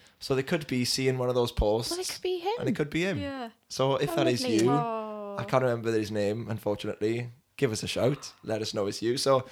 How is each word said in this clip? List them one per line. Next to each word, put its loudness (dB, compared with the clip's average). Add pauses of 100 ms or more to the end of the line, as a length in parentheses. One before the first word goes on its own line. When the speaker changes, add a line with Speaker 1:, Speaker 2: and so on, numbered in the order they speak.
(180)
Speaker 1:
so -2
they 2
could -2
be 0
seeing 2
one 0
of 0
those 4
posts. 2
Speaker 2:
Well, -2
it -6
could -8
be -2
him. -2
Speaker 1:
And 0
it 0
could -2
be 0
him. -2
Speaker 3:
Yeah. -8 (180)
Speaker 1:
So 2
if 0
Speaker 2:
Oh, -2
Speaker 1:
that 2
is 0
Speaker 2:
lovely. 2
Speaker 1:
you, 6
Speaker 3:
Oh. -2
Speaker 1:
I -6
can't 2
remember 0
his 0
name, -2
unfortunately. -2 (280)
Give 2
us -4
a -6
shout. 0 (100)
Let -4
us -4
know 0
it's -4
you. 2
So 4